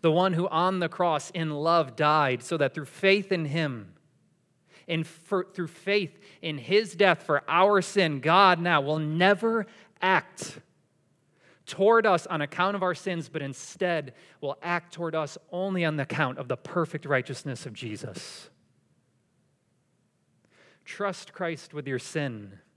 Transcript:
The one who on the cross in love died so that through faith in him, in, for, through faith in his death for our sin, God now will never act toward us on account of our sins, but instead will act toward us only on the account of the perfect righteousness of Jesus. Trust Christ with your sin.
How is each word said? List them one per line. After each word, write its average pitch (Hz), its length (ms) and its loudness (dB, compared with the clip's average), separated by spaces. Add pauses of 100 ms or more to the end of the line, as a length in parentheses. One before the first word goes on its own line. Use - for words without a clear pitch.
The 160 100 4
one 180 220 4
who 175 140 0
on 180 300 2
the 170 100 -2
cross 165 420 0
in 165 200 -4
love 151 460 2
died 147 460 2
so - 140 -4
that 143 180 0
through 151 120 -8
faith 196 460 2
in 165 140 -2
him, 139 480 -4 (920)
in, 165 180 -2
for, - 480 -4
through 175 160 -6
faith 196 500 -4 (240)
in 156 160 -6
his 185 360 0
death 175 280 4
for 147 260 0
our 185 340 4
sin, 156 380 0
God 175 400 6
now 170 200 2
will 151 180 -2
never 196 680 2 (340)
act - 580 -2 (1080)
toward 220 400 4
us 185 200 2
on 160 140 -4
account 185 360 -2
of 185 60 -4
our 180 120 0
sins, 175 340 -6
but 156 140 -8
instead 147 720 -6 (260)
will 139 220 -6
act 175 320 -6
toward 165 200 -6
us 151 220 -4 (160)
only 185 320 -2
on 156 120 0
the 139 60 -2
account 131 360 -2
of 127 100 -10
the 127 80 -2
perfect - 480 -4
righteousness 135 600 -4
of 120 80 -12
Jesus. - 760 -12 (2250)
Trust - 480 -6
Christ 170 420 -8
with 147 120 -8
your 135 140 -2
sin. 107 580 -8 (180)